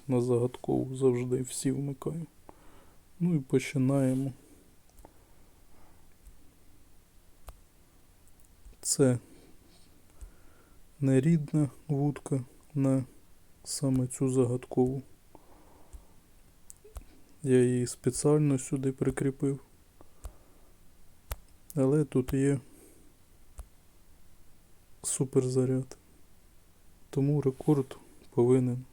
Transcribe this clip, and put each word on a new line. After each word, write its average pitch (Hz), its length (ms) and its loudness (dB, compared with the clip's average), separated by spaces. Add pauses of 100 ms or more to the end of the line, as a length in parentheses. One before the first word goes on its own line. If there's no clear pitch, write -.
на 127 140 2
загадкову 127 760 0
завжди 127 460 0
всі - 300 -4
вмикаю. 143 540 -6 (960)
Ну 170 160 2
і 143 40 2
починаємо. 131 920 0 (4000)
Це 127 380 2 (1800)
не 135 220 4
рідна 151 480 2 (180)
вудка 143 580 -2 (280)
на 135 320 2 (580)
саме 131 440 -2
цю 131 220 -2
загадкову. 127 760 0 (2500)
Я 127 200 6
її 123 240 0
спеціально 147 680 0
сюди 135 340 -4
прикріпив. 139 680 -2 (2250)
Але 139 300 2
тут 131 280 -2
є 139 260 2 (2500)
суперзаряд. 131 920 -2 (1120)
Тому 143 320 0
рекорд 135 560 0 (320)
повинен. 127 640 2